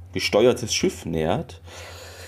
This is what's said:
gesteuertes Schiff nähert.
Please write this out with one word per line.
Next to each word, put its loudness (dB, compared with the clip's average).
gesteuertes 4
Schiff -2
nähert. -2